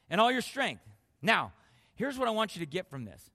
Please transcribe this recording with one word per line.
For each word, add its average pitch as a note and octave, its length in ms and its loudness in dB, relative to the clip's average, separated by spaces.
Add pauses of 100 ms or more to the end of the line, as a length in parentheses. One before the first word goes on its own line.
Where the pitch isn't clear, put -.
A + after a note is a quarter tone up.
And E3 100 2
all A#3 120 6
your B3+ 100 2
strength. A3 400 -4 (400)
Now, E3+ 320 2 (400)
here's C4 240 -4
what C4 100 0
I A3+ 40 2
want G#3+ 240 0
you E3+ 60 -10
to E3+ 40 -4
get D#3+ 240 -6
from C3 160 -10
this. E2+ 300 -16